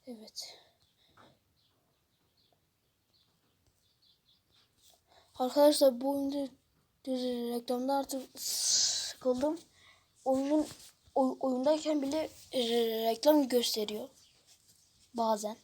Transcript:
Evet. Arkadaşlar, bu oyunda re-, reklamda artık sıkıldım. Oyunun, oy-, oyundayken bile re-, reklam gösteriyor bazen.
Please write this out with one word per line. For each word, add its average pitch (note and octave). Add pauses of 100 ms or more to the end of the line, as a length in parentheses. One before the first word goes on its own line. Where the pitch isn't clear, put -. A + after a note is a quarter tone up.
Evet. - (4000)
Arkadaşlar, C4+
bu C4+
oyunda C#4 (560)
re-, B3
reklamda B3
artık C4+
sıkıldım. - (680)
Oyunun, C#4 (480)
oy-, C4
oyundayken D4
bile D4 (220)
re-, A3+
reklam C#4+
gösteriyor A#3 (1040)
bazen. A3